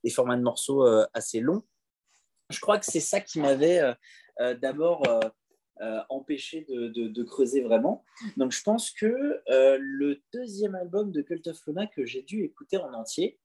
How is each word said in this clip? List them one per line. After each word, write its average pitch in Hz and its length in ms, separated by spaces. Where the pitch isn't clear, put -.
des 117 80
formats 123 260
de 123 60
morceaux, 131 420
euh, 110 300
assez 113 260
longs. 165 220
Je - 100
crois 208 180
que - 80
c'est 165 140
ça 202 200
qui - 180
m'avait, 147 400
euh, 131 160
euh, 123 140
d'abord, 143 540
euh, 113 120
euh, 110 280
empêché 139 600
de, 120 200
de, 113 180
de 110 160
creuser 131 380
vraiment. 120 440
Donc, 127 140
je - 120
pense 226 280
que, 262 580
euh, 135 320
le 139 420
deuxième 208 420
album 185 380
de 147 100
Cult 165 240
of 165 200
Luna 180 200
que 143 180
j'ai 127 180
dû 208 200
écouter - 360
en 143 160
entier 117 500